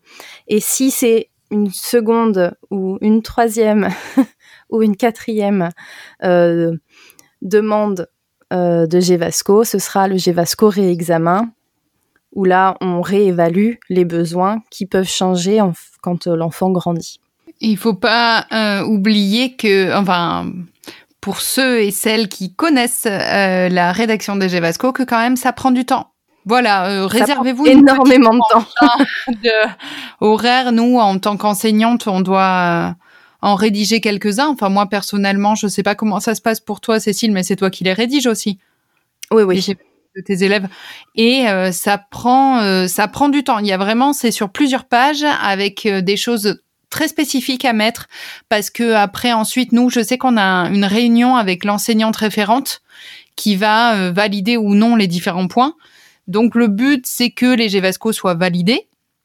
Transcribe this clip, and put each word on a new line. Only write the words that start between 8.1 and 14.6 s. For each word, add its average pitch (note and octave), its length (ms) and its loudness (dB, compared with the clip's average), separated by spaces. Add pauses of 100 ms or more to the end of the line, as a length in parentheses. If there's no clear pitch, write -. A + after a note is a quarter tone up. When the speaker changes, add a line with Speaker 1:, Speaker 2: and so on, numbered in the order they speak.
Speaker 1:
euh, F3 340 2
de F3 140 2
gevasco, F3+ 640 2
ce G#3 140 -2
sera F#3+ 300 -2
le F#3+ 100 -2
gevasco F3 500 0
réexamen, F3 800 0 (840)
où G3 100 -2
là, F#3 380 2
on F3+ 180 -2
réévalue F#3 760 2 (120)
les F3+ 160 2
besoins F3 560 -2 (100)